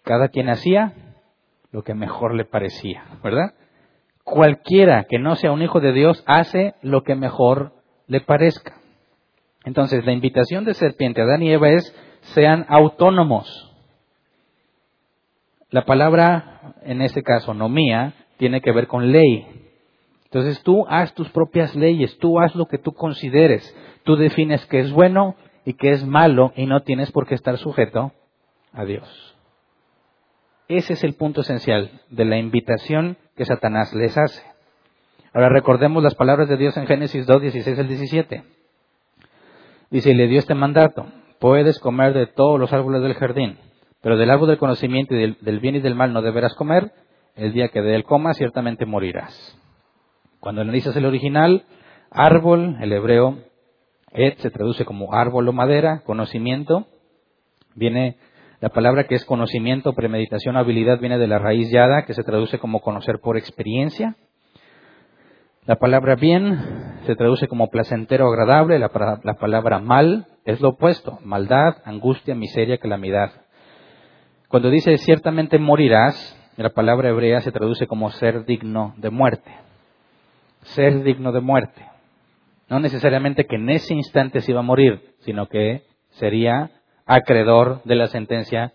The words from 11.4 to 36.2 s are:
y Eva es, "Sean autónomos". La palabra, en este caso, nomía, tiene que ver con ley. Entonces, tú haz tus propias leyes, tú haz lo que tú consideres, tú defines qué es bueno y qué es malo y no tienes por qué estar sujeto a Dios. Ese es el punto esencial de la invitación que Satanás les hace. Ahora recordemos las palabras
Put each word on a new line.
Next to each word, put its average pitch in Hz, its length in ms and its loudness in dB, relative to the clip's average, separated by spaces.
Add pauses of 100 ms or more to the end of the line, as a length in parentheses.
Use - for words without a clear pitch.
y 160 100 2
Eva 151 180 4
es, 170 260 0 (260)
"Sean 156 460 2
autónomos". 156 1040 2 (2000)
La 127 140 0
palabra, 160 960 2
en 127 180 -8
este 131 220 -4
caso, 117 320 -2
nomía, 120 580 -2 (240)
tiene 127 240 -2
que 123 120 0
ver 117 120 0
con 123 260 -2
ley. 135 360 4 (800)
Entonces, 135 360 -4
tú 190 260 2
haz 165 280 -2
tus 165 140 -8
propias 160 440 0
leyes, 151 460 0
tú 170 200 2
haz 170 140 4
lo 170 140 -4
que 143 100 -6
tú - 160 -8
consideres, 143 840 0 (280)
tú 156 140 2
defines 151 500 0
qué 131 140 0
es 139 100 -4
bueno 185 440 2 (300)
y 123 80 -6
qué 139 180 0
es 139 120 0
malo 139 520 4
y 131 100 -6
no 135 140 0
tienes 139 320 -4
por 135 160 -4
qué 131 80 -4
estar 123 220 -4
sujeto 127 540 -4 (600)
a 107 120 -12
Dios. - 520 -14 (1300)
Ese 170 260 -2
es - 100 -4
el 147 100 -2
punto 151 280 -4
esencial 110 500 -4 (180)
de 117 160 -2
la 110 120 0
invitación 120 800 -4 (180)
que 127 100 -8
Satanás 110 480 -2
les 110 240 -2
hace. 151 240 -2 (920)
Ahora 123 180 4
recordemos 135 520 2
las 147 140 2
palabras 143 340 2